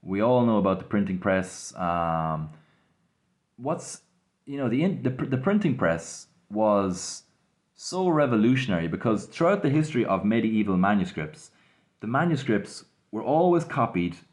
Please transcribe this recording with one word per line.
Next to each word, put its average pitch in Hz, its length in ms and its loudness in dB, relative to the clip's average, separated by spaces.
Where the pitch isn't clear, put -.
we 95 180 -4
all 120 240 4
know 110 140 4
about 95 180 2
the - 80 -12
printing 98 320 -2
press. 92 580 -2
Um, 82 760 -2
what's, 143 440 -8
you 139 140 -10
know, 127 100 0
the 131 140 2
in-, 170 180 0
the 127 80 0
pr-, 151 160 -6
the 131 140 -2
printing 196 380 2
press - 500 -2
was 101 720 0
so 185 340 -4
revolutionary 123 800 2
because 98 380 -2
throughout 196 380 0
the 151 80 2
history 147 340 0
of 92 180 0
medieval 107 540 2
manuscripts, 90 720 0
the 107 60 -8
manuscripts 135 760 -2
were 107 140 -8
always 165 400 2
copied 90 520 -2